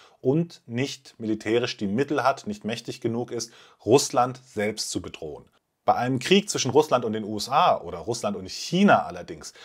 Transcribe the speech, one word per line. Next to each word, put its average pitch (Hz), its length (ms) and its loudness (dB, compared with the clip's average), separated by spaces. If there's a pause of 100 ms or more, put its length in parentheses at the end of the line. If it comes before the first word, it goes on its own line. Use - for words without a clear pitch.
(220)
und 160 460 0
nicht 123 500 -6
militärisch 110 580 0
die 104 120 -4
Mittel 127 360 0
hat, 135 240 0
nicht 104 160 -10
mächtig 117 380 -8
genug 117 280 -4
ist, 117 220 -8 (340)
Russland 127 600 4
selbst 107 440 -4
zu 98 120 -6
bedrohen. 78 420 -14 (400)
Bei - 120 2
einem 127 240 -2
Krieg 196 300 4
zwischen 135 220 -2
Russland 131 320 4
und 113 80 -2
den 110 140 -4
U 107 100 -8
S 104 140 -6
A 147 320 4
oder 104 160 -10
Russland 104 400 -4
und 95 120 -10
China 165 540 4
allerdings, 87 480 -12 (140)